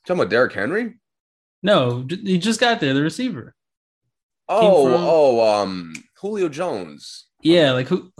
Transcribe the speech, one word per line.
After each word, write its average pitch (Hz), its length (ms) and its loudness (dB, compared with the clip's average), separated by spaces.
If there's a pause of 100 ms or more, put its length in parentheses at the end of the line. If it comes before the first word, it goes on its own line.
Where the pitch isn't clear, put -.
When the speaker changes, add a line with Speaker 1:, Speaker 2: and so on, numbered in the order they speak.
Speaker 1:
Talking 180 140 -2
about 101 100 0
Derrick 117 220 0
Henry? 185 460 -6 (640)
Speaker 2:
No, 131 420 0
j-, 165 120 -8
he 190 220 -2
just 220 220 -2
got 233 200 0
there, 135 140 0
the 143 80 2
receiver. 165 520 -6 (920)
Came 185 120 0
Speaker 1:
Oh, 190 260 6
Speaker 2:
from 127 80 2 (100)
Speaker 1:
oh, 135 440 4 (140)
um, 90 300 -8 (280)
Julio 196 280 -4
Jones. 127 800 -10 (140)
Speaker 2:
Yeah, 156 320 4
like, 127 160 -2
Ju-, 185 320 -4